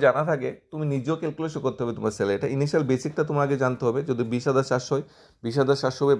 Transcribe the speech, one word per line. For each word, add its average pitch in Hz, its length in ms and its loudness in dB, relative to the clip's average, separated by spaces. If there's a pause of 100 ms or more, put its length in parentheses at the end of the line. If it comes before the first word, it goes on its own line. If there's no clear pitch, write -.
জানা 135 240 4
থাকে, 131 200 -2 (220)
তুমি 156 220 -4
নিজেও 135 280 -2
ক্যালকুলেশন 151 440 -4
করতে 123 180 -2
হবে 120 160 -2
তোমার 107 180 -2
স্যালারিটা। 101 300 0 (100)
ইনিশিয়াল 147 340 0
বেসিকটা 151 380 -2
তোমার 147 180 0
আগে 139 160 0
জানতে 127 240 0
হবে, 120 120 2 (100)
যদি 123 140 -2 (100)
বিশ 123 160 -2
হাজার 135 220 4
চারশো 127 240 0
হয়, 135 100 -4 (380)
বিশ 117 180 -4
হাজার 135 200 4
চারশো 127 220 -2
হবে, 139 160 6